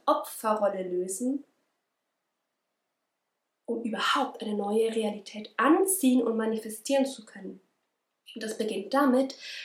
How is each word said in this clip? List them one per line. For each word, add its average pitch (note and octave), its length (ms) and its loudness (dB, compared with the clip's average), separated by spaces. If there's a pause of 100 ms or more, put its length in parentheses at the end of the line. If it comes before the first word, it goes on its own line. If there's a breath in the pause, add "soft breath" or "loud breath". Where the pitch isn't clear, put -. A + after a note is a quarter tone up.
Opferrolle G#3 720 0
lösen, F#3+ 640 -2 (2250)
um A3+ 180 -4
überhaupt C4 580 -2
eine G#3 140 -4
neue A3 400 0
Realität G#3+ 640 -6
anziehen C4 680 4
und A3 120 0
manifestieren A3 680 0
zu A3+ 200 -8
können. F#3+ 360 -16 (720)
Und A3+ 100 -10
das G#3+ 140 -6
beginnt G#3+ 360 -4
damit, C4 440 4 (280 loud breath)